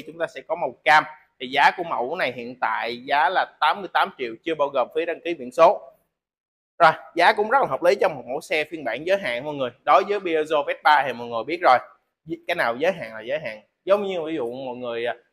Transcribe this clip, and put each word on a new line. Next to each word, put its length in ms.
chúng 120
ta 80
sẽ 140
có 140
màu 200
cam. 200
Thì 60
giá 300
của 60
mẫu 340
này 200
hiện 240
tại 440
giá 240
là 180
tám 200
mươi 120
tám 260
triệu, 160
chưa 100
bao 140
gồm 260
phí 100
đăng 200
ký 100
biển 180
số. 400
Rồi, 140
giá 180
cũng 180
rất 100
là 100
hợp 120
lý 120
cho 140
một 180
mẫu 140
xe 240
phiên 200
bản 220
giới 120
hạn 260
mọi 100
người. 160
Đối 200
với 160
Piaggio 420
Vespa 400
thì 100
mọi 160
người 160
biết 180
rồi, 160
cái 80
nào 220
giới 160
hạn 220
là 60
giới 240
hạn. 160
Giống 180
như 200
ví 120
dụ 180
mọi 240
người, 300
à, 80